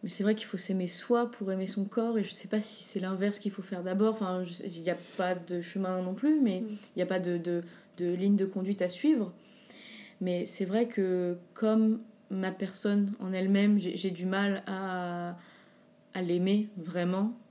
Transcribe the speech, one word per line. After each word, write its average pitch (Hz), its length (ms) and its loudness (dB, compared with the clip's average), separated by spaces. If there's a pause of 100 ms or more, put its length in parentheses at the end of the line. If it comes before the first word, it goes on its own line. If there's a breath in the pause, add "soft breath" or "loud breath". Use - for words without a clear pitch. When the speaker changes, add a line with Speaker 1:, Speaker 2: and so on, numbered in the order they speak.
Speaker 1:
mais 185 60 -6
c'est 196 140 -4
vrai 214 120 4
qu'il - 120 -10
faut 190 100 -6
s'aimer 185 300 -2
soi 240 440 0
pour 196 200 -6
aimer 190 160 -2
son 202 180 -2
corps, 226 320 0
et 202 60 2
je 190 100 -6
sais - 140 -14
pas 214 140 0
si - 220 -8
c'est - 160 -4
l'inverse 190 400 -2
qu'il 202 120 -4
faut 202 100 -10
faire 180 220 -8
d'abord. 202 320 2
Enfin, 185 280 -2
je 175 80 -8
sais, - 160 -10
il 165 140 -8
y 170 80 0
a 170 80 0 (200)
pas 180 180 2
de 175 260 -6
chemin 185 400 -2
non 185 140 -2
plus, 302 260 4
mais 190 200 4
Speaker 2:
Mm. 226 40 -4 (300 loud breath)
Speaker 1:
il 190 40 -4
y 180 40 4
a - 20 2
pas 185 140 0
de, 175 180 0
de, 170 240 0 (360 loud breath)
de 175 160 0
ligne 196 220 4
de 196 100 4
conduite 190 360 -2
à 180 80 2
suivre. 226 420 2 (920 loud breath)
Mais 180 220 0
c'est - 220 -4
vrai 220 220 2
que 180 500 0 (160)
comme 220 460 4 (320)
ma 190 200 -2
personne 202 680 0
en 185 120 -4
elle-même, 196 460 4
j'ai, 180 180 0
j'ai 185 160 -2
du 175 140 -6
mal 196 400 2
à, 180 720 -4 (760 loud breath)
à 185 80 -2
l'aimer 185 440 4 (100)
vraiment 180 600 0 (140)